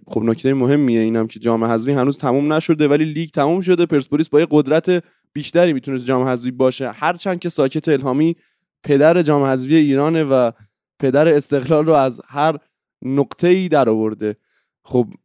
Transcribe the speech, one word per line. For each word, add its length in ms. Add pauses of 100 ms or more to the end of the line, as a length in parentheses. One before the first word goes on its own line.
خب 160
نکته 300
مهمیه 480
اینم 260
که 120
جام 240
حذفی 280
هنوز 260
تموم 360
نشده 340
ولی 180
لیگ 240
تموم 320
شده. 240
پرسپولیس 440
با 100
یه 120
قدرت 520 (300)
بیشتری 400
می‌تونه 240
تو 60
جام 240
حذفی 240
باشه، 400
هرچند 480
که 100
ساکت 380
الهامی 480 (480)
پدر 380
جام 220
حذفی 320
ایرانه 480
و 280 (480)
پدر 280
استقلال 580
رو 80
از 340
هر 280 (460)
نقطه‌ای 680
در 220
آورده. 460 (480)
خب 240 (180)